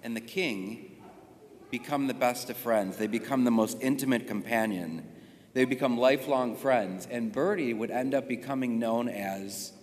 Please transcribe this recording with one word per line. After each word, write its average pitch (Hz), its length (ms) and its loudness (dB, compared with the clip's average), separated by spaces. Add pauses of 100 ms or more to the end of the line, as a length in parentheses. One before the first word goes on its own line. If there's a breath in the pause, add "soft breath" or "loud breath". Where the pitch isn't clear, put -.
and 117 120 -6
the 110 60 -4
king 113 760 -4 (720)
become 139 380 -2
the 127 60 0
best 123 360 0
of 120 80 -6
friends. 104 400 2
They 110 100 0
become 120 360 2
the 123 80 6
most 110 280 4
intimate 131 480 0
companion. 104 800 -2 (460 loud breath)
They 131 120 4
become 127 340 0
lifelong 131 560 2
friends. 101 560 0
And 117 200 -2
Bertie 147 420 0
would 110 180 -2
end 131 240 0
up 135 120 0
becoming 127 520 -2
known 117 280 2
as 98 640 -6 (120)